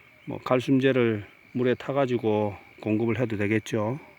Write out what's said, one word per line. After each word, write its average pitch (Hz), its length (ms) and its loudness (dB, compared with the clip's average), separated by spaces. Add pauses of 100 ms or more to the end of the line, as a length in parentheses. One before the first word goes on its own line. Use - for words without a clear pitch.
(260)
뭐 110 120 -8
칼슘제를 127 880 2 (280)
물에 123 220 0
타가지고 110 840 0 (240)
공급을 110 380 0
해도 113 180 -2
되겠죠. 107 640 -2 (200)